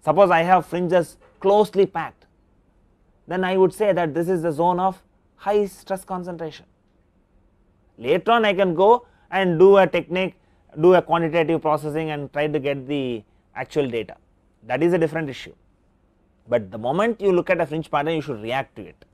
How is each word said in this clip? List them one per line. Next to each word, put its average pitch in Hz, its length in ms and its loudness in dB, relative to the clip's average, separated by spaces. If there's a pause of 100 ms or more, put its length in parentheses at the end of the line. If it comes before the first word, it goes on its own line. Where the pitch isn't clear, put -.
Suppose 175 280 4
I 165 120 2
have 180 220 2
fringes 175 540 -2 (200)
closely 196 460 2
packed, 160 400 -8 (1000)
then 185 180 -4
I 185 140 0
would 185 160 4
say 208 180 0
that 165 220 -2
this 170 160 -2
is 180 100 0
the 165 120 -2
zone 175 280 0
of 185 220 -4 (340)
high 208 300 0
stress 190 360 -10
concentration. 170 640 -12 (1300)
Later 175 340 0
on 226 140 2
I 202 80 2
can 185 200 0
go 214 320 4 (240)
and 180 280 0
do 196 180 8
a 190 100 6
technique, 175 480 -4 (460)
do 180 140 6
a 170 80 4
quantitative 160 580 0
processing 156 500 -4
and 143 220 -10
try 147 140 -2
to 151 120 -4
get 139 280 -6
the 131 360 -6 (320)
actual 135 340 -4
data, 113 280 -8 (500)
that 127 160 -2
is 170 100 2
a 180 60 0
different 160 300 -2
issue. - 260 -16 (960)
But 113 220 -2
the 113 80 -14
moment 185 420 -2
you 196 120 2
look 175 180 0
at 175 100 0
a 165 60 -2
fringe 151 240 -8
pattern, 151 240 -2
you 156 80 -4
should 131 180 -10
react 127 360 -6
to 110 60 -16
it. 82 320 -20